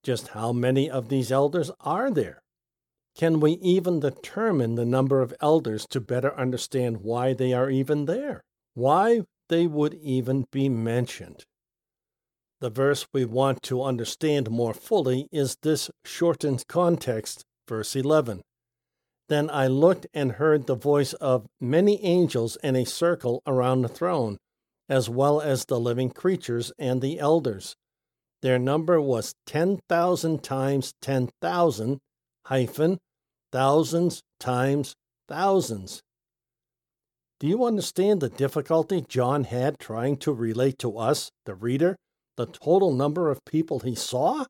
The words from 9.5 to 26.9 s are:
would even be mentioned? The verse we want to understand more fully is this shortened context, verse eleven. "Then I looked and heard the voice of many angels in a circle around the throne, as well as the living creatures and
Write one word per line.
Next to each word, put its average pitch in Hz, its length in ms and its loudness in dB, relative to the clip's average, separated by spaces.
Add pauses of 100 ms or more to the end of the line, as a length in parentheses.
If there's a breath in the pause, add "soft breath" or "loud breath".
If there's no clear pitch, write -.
would 151 280 0
even 131 560 -2
be 139 160 0
mentioned? 113 800 -2 (1120)
The 123 100 -4
verse 135 440 0
we 135 100 0
want 127 400 0
to 127 200 -4
understand 135 680 -2
more 117 240 -2
fully 139 580 -2
is 143 300 -2
this 156 280 0 (160)
shortened 151 640 -2
context, 165 800 -2 (220)
verse 110 280 -6
eleven. 135 460 0 (840)
"Then 151 220 0
I 139 180 2
looked 160 460 4
and 135 200 -2
heard 151 320 2
the 135 100 0
voice 143 380 0
of 127 340 -2 (120)
many 190 440 2
angels 160 600 2
in 135 120 0
a 127 100 2
circle 170 600 -2
around 127 360 2
the 117 80 -2
throne, 135 480 -2 (500)
as 127 220 0
well 143 320 2
as 139 240 -2
the 123 140 -2
living 120 300 0
creatures 123 680 -4
and 127 220 0